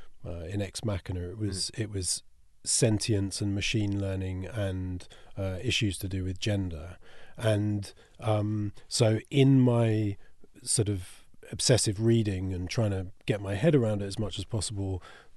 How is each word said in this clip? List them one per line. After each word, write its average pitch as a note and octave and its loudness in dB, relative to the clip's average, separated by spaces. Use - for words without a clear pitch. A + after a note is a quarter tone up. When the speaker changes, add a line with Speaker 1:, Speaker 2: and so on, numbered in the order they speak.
Speaker 1:
uh, E2+ -8
in G2 -4
Ex G2 -6
Machina, F#2+ -4
it F#2+ -10
was, G2 -4
Speaker 2:
Mm. - -8
Speaker 1:
it G#2 -4
was F#2+ -4
sentience G#2 2
and G2+ 0
machine G2+ 0
learning F#2+ -4
and, F#2 -4
uh, F#2+ -4
issues G#2+ 0
to G2+ -6
do F#2 -4
with F#2 -4
gender. F2+ -2
And, G#2 0
um, G#2+ 0
so A2 4
in C3+ 8
my A2+ 4
sort - 0
of F#2+ -6
obsessive G#2 4
reading G#2 4
and F2+ -4
trying A2 2
to F#2+ -2
get G#2 0
my G2+ -2
head C#3+ 4
around A2 0
it - -4
as G2 -6
much G#2 -4
as G2 -4
possible, G2 -4